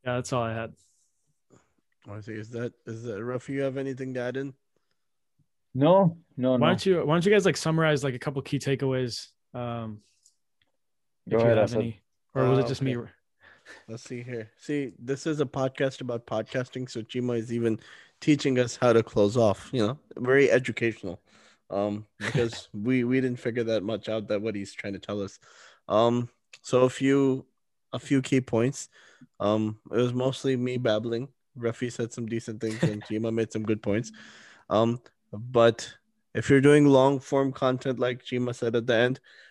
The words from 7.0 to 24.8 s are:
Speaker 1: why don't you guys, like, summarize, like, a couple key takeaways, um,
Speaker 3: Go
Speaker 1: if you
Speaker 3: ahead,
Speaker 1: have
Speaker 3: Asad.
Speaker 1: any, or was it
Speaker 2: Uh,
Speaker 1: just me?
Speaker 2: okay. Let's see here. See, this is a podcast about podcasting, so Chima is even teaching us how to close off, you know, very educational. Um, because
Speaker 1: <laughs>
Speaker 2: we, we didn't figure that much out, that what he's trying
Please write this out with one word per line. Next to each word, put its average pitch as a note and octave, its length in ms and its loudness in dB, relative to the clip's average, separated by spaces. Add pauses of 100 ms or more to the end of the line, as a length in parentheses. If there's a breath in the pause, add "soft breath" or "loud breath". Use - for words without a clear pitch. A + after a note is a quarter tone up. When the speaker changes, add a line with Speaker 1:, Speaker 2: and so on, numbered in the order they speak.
Speaker 1:
why D3 80 2
don't E3+ 100 2
you G3+ 80 4
guys, G#3 140 4
like, D#3 100 2
summarize, D#3+ 460 0
like, C3+ 120 -2
a B2+ 40 -10
couple C#3 240 -6
key - 160 -4
takeaways, C3 680 -2 (260)
um, A#2 460 -8 (1300)
Speaker 3:
Go G#2+ 80 0
Speaker 1:
if A2+ 60 4
you A2+ 40 4
Speaker 3:
ahead, A#2 120 4
Speaker 1:
have G#2+ 120 4
Speaker 3:
Asad. A#2+ 100 -2
Speaker 1:
any, A2+ 200 -6 (340)
or C3 140 2
was C3 100 4
it C3+ 60 2
Speaker 2:
Uh, A#2+ 40 -2
Speaker 1:
just C3 140 -4
me? C3 140 -2
Speaker 2:
okay. A#2 140 -10 (800 loud breath)
Let's A2 140 -14
see B2 200 -14
here. A#2+ 360 -10
See, C#3+ 400 -6
this C3 280 -6
is D#3 140 -2
a C#3 60 2
podcast C3+ 540 -2
about A#2+ 260 -6
podcasting, B2 640 -6
so A2+ 120 -8
Chima B2 360 -4
is A#2 140 -6
even A#2 260 0 (420 loud breath)
teaching C#3+ 380 2
us A#2+ 180 0
how B2 160 4
to A2+ 100 6
close G#2+ 340 2
off, A2 360 2
you A#2 140 0
know, C3 120 -4 (180)
very C3+ 340 4
educational. A2+ 680 -2 (500 soft breath)
Um, G#2 340 -2 (140)
because - 520 -4
Speaker 1:
<laughs> - 40 -20
Speaker 2:
we, A#2+ 300 0
we B2+ 160 2
didn't B2 180 -2
figure A#2+ 260 -4
that A2 200 0
much G#2+ 240 -6
out, A2 200 -4
that G#2 140 -2
what G#2+ 140 -4
he's G2 180 -10
trying G2+ 200 -10